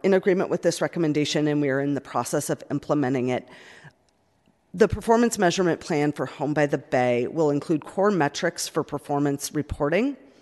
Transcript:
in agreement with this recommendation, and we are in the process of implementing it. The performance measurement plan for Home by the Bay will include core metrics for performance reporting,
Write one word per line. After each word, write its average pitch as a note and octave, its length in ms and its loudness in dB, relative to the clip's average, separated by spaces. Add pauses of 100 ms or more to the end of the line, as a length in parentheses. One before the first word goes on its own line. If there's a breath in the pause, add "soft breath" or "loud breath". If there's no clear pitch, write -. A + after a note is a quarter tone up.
in F#3+ 100 4
agreement F#3+ 360 2
with E3 120 -2
this E3+ 200 0
recommendation, D3+ 640 0
and D3 140 2
we C#3+ 80 2
are C3+ 100 2
in C#3+ 140 0
the C3+ 80 -2
process C#3 480 -4
of D3 220 -4
implementing C3+ 580 0
it. B2 180 -4 (1300 loud breath)
The F3+ 140 4
performance A3+ 500 0
measurement F3 420 0
plan D3 320 0
for C#3 140 -4
Home D3 280 -4
by D3+ 120 2
the C#3+ 140 -2
Bay B2 480 0
will D#3 220 0
include C#3+ 360 0
core G3 260 0
metrics E3 560 -2
for D3+ 160 -4
performance C#3+ 720 -2
reporting, E3+ 640 -2 (240 soft breath)